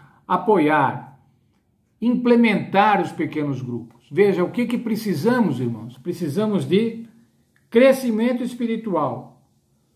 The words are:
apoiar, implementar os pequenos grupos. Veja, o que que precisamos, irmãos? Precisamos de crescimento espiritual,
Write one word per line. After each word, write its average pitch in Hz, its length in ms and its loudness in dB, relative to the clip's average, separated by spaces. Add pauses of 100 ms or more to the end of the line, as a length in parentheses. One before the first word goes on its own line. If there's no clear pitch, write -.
(260)
apoiar, 151 920 0 (840)
implementar 214 1000 2
os 160 100 -4
pequenos 147 520 -4
grupos. 120 480 -12
Veja, 180 340 2
o 170 80 -2
que 240 140 -2
que 240 120 -2
precisamos, 202 800 0
irmãos? 113 400 -6
Precisamos 180 640 -4
de 214 440 -2 (600)
crescimento 247 720 2
espiritual, 214 1000 -6 (540)